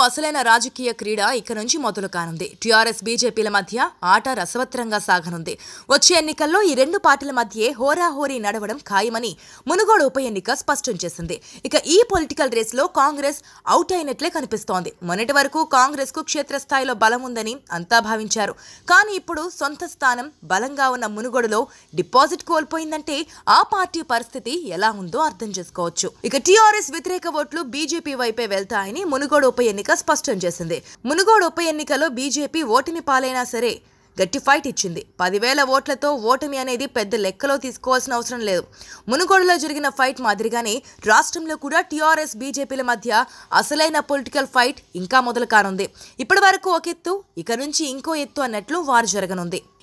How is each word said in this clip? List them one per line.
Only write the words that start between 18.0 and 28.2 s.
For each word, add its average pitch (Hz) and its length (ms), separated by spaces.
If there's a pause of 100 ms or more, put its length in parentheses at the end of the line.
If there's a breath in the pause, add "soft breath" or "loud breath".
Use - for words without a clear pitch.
భావించారు. 220 460 (380 loud breath)
కానీ 415 280
ఇప్పుడు 330 240 (140)
సొంత 294 240 (120)
స్థానం 254 340 (240)
బలంగా 269 340 (100)
ఉన్న 240 80 (120)
మునుగోడులో 233 460 (380 soft breath)
డిపాజిట్ 247 500
కోల్పోయిందంటే 311 680 (400 loud breath)
ఆ - 20 (140)
పార్టీ 359 300 (100)
పరిస్థితి 233 420 (220)
ఎలా 214 140 (100)
ఉందో 185 200 (100)
అర్థం 208 280
చేసుకోవచ్చు. 170 500 (200)
ఇక 240 60 (140)
టీఆర్ఎస్ 415 480
వ్యతిరేక 359 300 (140)
ఓట్లు 320 220 (120)
బీజేపీ 294 480